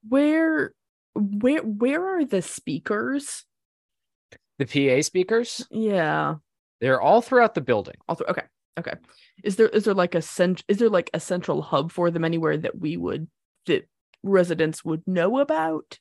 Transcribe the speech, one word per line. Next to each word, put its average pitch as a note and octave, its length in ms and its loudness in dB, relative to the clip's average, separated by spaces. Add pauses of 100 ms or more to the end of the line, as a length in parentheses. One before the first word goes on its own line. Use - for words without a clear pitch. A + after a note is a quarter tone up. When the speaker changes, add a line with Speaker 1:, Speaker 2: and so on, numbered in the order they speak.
Speaker 1:
where, D4+ 640 2 (400)
where, G#3+ 480 0
where C#4 560 -2
are D#4 60 0
the G3 180 -2
speakers? - 1000 -6 (1120)
Speaker 2:
The C3+ 80 -2
P C#3 240 2
A C3+ 120 4
speakers? A3+ 680 -2
Speaker 1:
Yeah. D#3+ 680 0 (440)
Speaker 2:
They're B2+ 200 2
all F3+ 220 6
throughout A#3+ 320 4
the D#3+ 60 -2
building. A2+ 340 -2 (140)
Speaker 1:
All E3+ 80 -2
through, - 100 -6
okay, - 180 -4 (340)
okay. - 160 -10 (500)
Is G3 120 -2
there, A3 120 6
is G#3+ 160 2
there, G3+ 100 2
like, F3+ 200 0
a F3+ 80 0
cent-, F3+ 460 0
is G3+ 100 2
there, A#3 100 4
like, F#3 260 0
a E3+ 60 -4
central F3+ 420 -2
hub D#3 300 -2
for E3+ 180 0
them E3 140 -2
anywhere D#3+ 320 0
that - 220 -6
we E3+ 180 -4
would, D#3+ 320 -6 (380)
that - 220 0 (340)
residents E3+ 640 2
would E3 220 -4
know F#3 320 0
about? D#4 640 -2